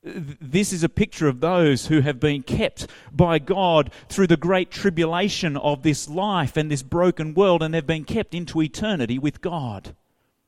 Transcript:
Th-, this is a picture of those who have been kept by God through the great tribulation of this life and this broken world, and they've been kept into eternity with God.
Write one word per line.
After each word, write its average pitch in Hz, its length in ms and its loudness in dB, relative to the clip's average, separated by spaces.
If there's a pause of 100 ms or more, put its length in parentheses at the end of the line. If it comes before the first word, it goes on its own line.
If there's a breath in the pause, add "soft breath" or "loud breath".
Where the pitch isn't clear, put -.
Th-, 156 360 -12
this 160 320 -2
is 175 100 -4
a 165 60 0
picture - 400 -2
of 127 100 0
those 156 480 2
who 156 140 4
have 135 180 0
been 143 240 0
kept - 460 -4 (240 loud breath)
by 165 260 4
God 165 540 2 (160 loud breath)
through 196 180 2
the 165 100 6
great 180 340 0
tribulation 170 840 0
of 143 280 -2
this 143 240 0
life 180 480 -2
and 156 120 -2
this 143 140 -4
broken 165 520 0
world, 175 280 4
and 160 100 -2
they've 160 140 -2
been 160 180 -2
kept 208 300 -4
into 165 260 -4
eternity 156 600 -2
with 143 200 -4
God. 135 540 -8 (540)